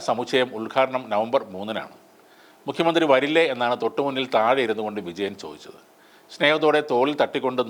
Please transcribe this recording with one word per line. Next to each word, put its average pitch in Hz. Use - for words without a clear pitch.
സമുച്ചയം 123
ഉദ്ഘാടനം 127
നവംബർ 117
മൂന്നിനാണ്. 101
മുഖ്യമന്ത്രി 165
വരില്ലേ 147
എന്നാണ് 123
തൊട്ടുമുന്നിൽ 135
താഴെ 120
ഇരുന്നു 110
കൊണ്ട് 104
വിജയൻ 98
ചോദിച്ചത്. -
സ്നേഹത്തോടെ 151
തോളിൽ 135
തട്ടിക്കൊണ്ട്, 127